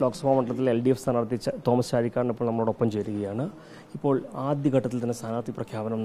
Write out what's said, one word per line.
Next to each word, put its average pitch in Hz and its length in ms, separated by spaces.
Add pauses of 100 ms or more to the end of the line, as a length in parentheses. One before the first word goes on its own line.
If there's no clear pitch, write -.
ലോക്സഭാ 135 360
മണ്ഡലത്തിലെ 123 360
എൽ 117 120
ഡി 131 80
എഫ് 123 80
സ്ഥാനാർത്ഥി 120 440
ച-, - 80 (120)
തോമസ് 123 280
ചാഴിക്കാടൻ 123 400
ഇപ്പോൾ 120 160
നമ്മളോടൊപ്പം 113 440
ചേരുകയാണ്. 104 500 (520)
ഇപ്പോൾ 143 200 (320)
ആദ്യഘട്ടത്തിൽ 135 560
തന്നെ 117 160
സ്ഥാനാർത്ഥി 117 380
പ്രഖ്യാപനം 113 480